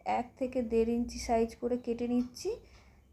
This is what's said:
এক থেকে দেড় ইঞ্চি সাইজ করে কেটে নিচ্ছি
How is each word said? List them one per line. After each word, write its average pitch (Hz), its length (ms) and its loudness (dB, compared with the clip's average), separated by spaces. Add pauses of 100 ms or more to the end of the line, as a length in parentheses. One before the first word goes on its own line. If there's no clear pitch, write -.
(180)
এক 240 80 -2 (100)
থেকে 254 260 -2
দেড় 226 300 2
ইঞ্চি 240 280 -2
সাইজ 226 360 2
করে 247 280 0
কেটে 240 240 -2
নিচ্ছি 247 420 0 (640)